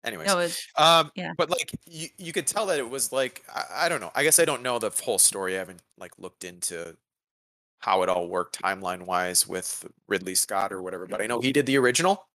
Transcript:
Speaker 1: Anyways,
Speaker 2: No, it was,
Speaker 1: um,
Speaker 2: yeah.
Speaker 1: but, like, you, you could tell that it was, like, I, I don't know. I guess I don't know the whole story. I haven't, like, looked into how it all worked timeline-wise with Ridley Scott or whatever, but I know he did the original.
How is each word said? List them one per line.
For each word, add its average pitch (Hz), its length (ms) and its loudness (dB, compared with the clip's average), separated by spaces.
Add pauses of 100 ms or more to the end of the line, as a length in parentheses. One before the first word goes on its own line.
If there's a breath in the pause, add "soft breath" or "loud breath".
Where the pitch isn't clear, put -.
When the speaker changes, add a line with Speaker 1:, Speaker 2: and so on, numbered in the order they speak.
Speaker 1:
Anyways, 104 220 -6
Speaker 2:
No, 196 120 2
it 175 40 2
was, 170 240 -4 (100)
Speaker 1:
um, 160 380 6
Speaker 2:
yeah. 175 240 -8
Speaker 1:
but, 165 100 2
like, 170 240 -4 (140)
you, 165 220 -12 (100)
you 165 160 -10
could 170 120 -2
tell 214 200 -2
that 170 120 0
it 123 120 -4
was, 131 200 -4
like, 127 320 -2 (120)
I, 139 320 -2
I - 20 2
don't 156 140 0
know. 85 120 -10
I 139 80 2
guess 151 160 6
I 170 60 6
don't 139 180 -2
know 123 160 0
the 110 120 0 (120)
whole 104 160 0
story. 95 360 2
I 95 40 -2
haven't, 92 220 -8 (180)
like, 90 200 -16
looked - 260 -14
into 85 500 -8 (840)
how 95 240 2
it 92 80 2
all 87 180 0
worked 90 320 -4
timeline-wise 90 880 -2
with - 380 -6 (200)
Ridley 92 280 -2
Scott 98 400 0
or 92 80 -8
whatever, 90 240 -8
but 92 160 -4
I 107 40 -2
know 117 140 -2
he 131 120 2
did 139 120 4
the 139 140 2
original. 135 480 4 (120)